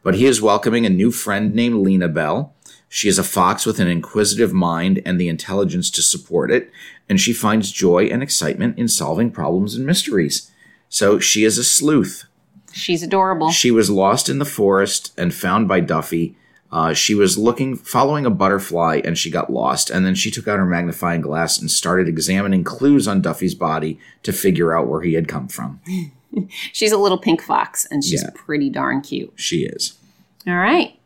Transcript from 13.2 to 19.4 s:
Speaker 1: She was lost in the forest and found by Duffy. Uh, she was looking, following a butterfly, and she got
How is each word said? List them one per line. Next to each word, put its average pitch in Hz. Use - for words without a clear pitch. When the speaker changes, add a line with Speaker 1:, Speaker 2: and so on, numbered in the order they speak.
Speaker 1:
She 127
was 107
lost 101
in 139
the 143
forest 101
and 87
found 95
by 92
Duffy. 82
Uh, 80
she 104
was 95
looking, 120
following 139
a 120
butterfly, 87
and 85
she 85
got -